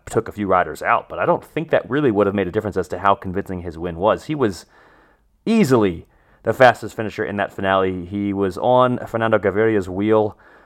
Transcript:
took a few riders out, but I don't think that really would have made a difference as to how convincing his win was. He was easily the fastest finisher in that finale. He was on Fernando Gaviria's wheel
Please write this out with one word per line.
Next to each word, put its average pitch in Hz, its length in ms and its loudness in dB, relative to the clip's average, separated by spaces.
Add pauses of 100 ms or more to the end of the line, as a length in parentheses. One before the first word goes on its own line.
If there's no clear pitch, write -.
took - 180 -2
a 95 40 -12
few 101 160 -6
riders 85 340 0
out, 98 260 0
but - 120 -10
I - 80 0
don't 170 180 0
think 156 240 -8
that - 180 0
really 139 220 0
would 101 160 2
have 98 100 0
made 98 120 0
a 87 40 -8
difference 101 260 -4
as 90 100 -4
to 95 100 -8
how 98 160 4
convincing 92 480 -6
his 85 160 -12
win 82 200 -8
was. 95 280 0
He 156 80 -8
was 117 320 -2 (800)
easily 123 640 2 (340)
the 113 100 -4
fastest 113 440 4
finisher 107 280 -6
in 101 140 -6
that 101 160 -4
finale. 95 540 0
He 101 260 -4
was 95 240 -2
on 127 480 2
Fernando 113 320 0
Gaviria's 101 500 0
wheel 104 480 0 (300)